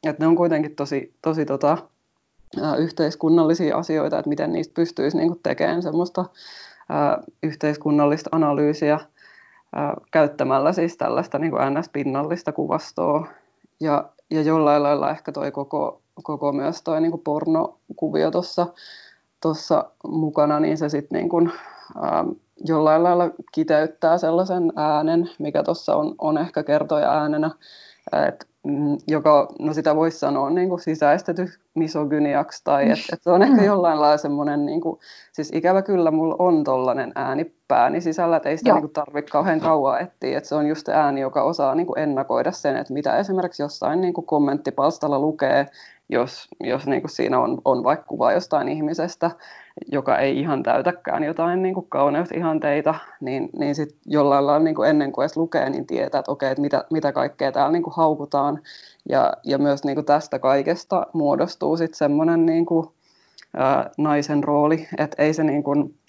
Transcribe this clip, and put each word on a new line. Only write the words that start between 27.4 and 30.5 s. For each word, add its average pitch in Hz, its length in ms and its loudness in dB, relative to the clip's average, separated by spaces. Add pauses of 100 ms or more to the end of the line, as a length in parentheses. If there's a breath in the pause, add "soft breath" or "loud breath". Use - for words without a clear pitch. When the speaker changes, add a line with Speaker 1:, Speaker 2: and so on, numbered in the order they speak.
Speaker 1:
et, - 180 -8 (200)
mm, 143 300 -2 (120)
joka, 151 400 4 (100)
no 151 160 -4
sitä 156 220 0
vois 160 240 0
sanoa 139 300 -2